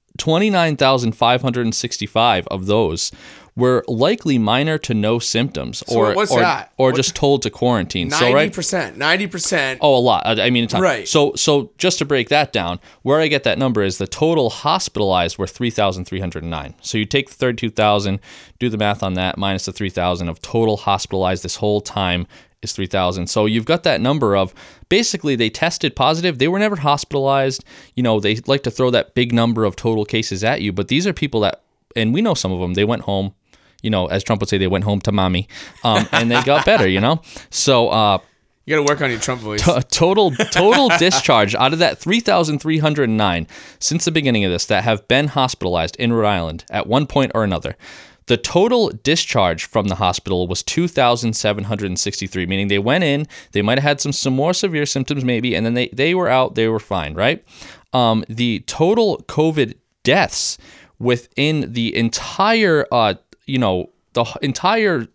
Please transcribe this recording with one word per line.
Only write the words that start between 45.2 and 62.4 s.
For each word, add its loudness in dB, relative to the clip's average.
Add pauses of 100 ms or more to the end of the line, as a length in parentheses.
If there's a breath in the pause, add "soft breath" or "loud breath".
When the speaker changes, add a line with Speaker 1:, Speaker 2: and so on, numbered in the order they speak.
Speaker 1:
hospitalized -2
in -2
Rhode 2
Island -2
at -4
one 2
point 0
or 2
another. -4 (500 loud breath)
The 2
total 0
discharge 0
from -2
the -2
hospital -2
was -4
two 0
thousand 0
seven -2
hundred -4
and -4
sixty-three, -6
meaning -2
they 2
went 0
in, 0 (260 loud breath)
they 0
might 2
have 0
had 0
some, -2
some -2
more 0
severe -2
symptoms -2
maybe, 0
and 0
then 0
they, 0
they 2
were 0
out, 2
they 2
were 0
fine, -4
right? 0 (520 loud breath)
Um, 2
the -2
total 0
covid 0 (260)
deaths 0 (400 loud breath)
within -2
the -2
entire, 2